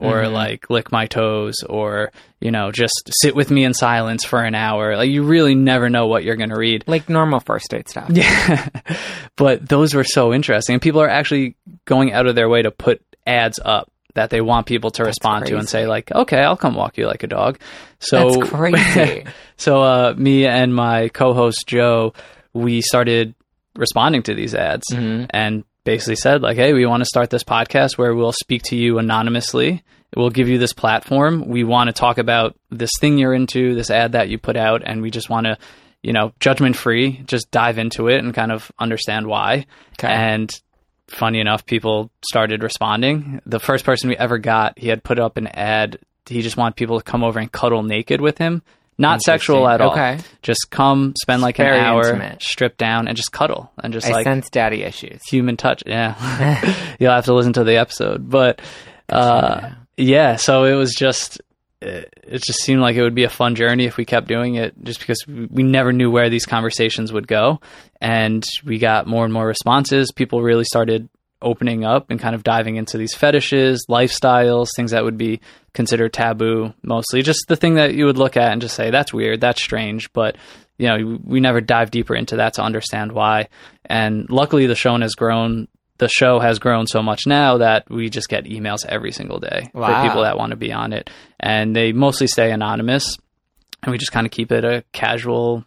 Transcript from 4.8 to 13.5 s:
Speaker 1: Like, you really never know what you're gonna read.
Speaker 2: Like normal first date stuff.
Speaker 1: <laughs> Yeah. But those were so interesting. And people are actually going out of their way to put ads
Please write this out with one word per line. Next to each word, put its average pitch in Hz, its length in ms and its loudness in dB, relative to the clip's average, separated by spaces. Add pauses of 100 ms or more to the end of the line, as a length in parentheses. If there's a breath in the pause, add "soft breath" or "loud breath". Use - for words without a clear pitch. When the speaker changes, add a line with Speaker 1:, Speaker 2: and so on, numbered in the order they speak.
Speaker 1:
Like, 120 120 2
you 143 140 0
really 151 320 4
never 131 340 4
know 120 180 0
what 110 180 0
you're 113 100 -2
gonna 110 220 -4
read. 113 300 0
Speaker 2:
Like 156 200 -2
normal 160 320 2
first - 300 -6
date - 180 -8
stuff. - 220 -10
Speaker 1:
<laughs> 170 40 2
Yeah. - 540 2 (680 loud breath)
But 135 340 2
those 147 240 4
were 139 100 2
so 120 300 2
interesting. 123 400 0
And 127 80 0
people 156 200 4
are 151 80 4
actually 135 460 0 (300)
going 131 260 2
out 120 160 2
of 120 80 2
their 113 140 4
way 117 140 4
to 110 80 -2
put - 300 0 (240)
ads 120 380 0